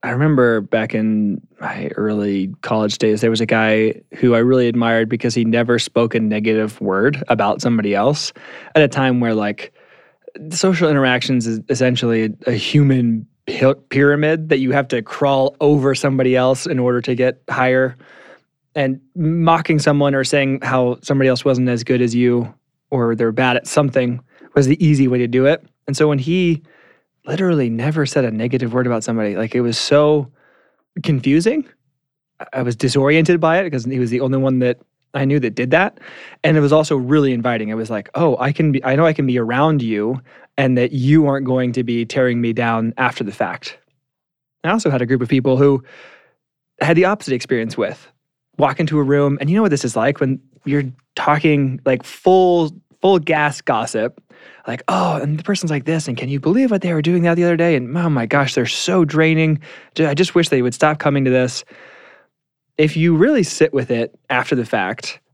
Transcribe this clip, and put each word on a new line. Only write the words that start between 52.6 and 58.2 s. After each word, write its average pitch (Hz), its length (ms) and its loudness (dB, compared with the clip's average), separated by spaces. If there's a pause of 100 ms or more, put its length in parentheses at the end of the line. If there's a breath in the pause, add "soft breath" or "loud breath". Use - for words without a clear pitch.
full 190 180 4
gas 151 420 -2
gossip, 113 600 -4 (460 loud breath)
like, - 200 -8
"Oh, 180 340 -2
and 147 160 -4
the 156 60 -10
person's 185 280 -4
like 139 140 -4
this, 156 220 -4
and 127 100 -6
can 131 120 -8
you 139 100 -4
believe 226 320 0
what 196 100 0
they 175 120 -4
were 156 80 -2
doing 170 220 0
that 170 120 2
the 175 80 0
other 170 140 2
day? 170 180 2
And 123 220 -4
oh 170 120 0
my 127 160 0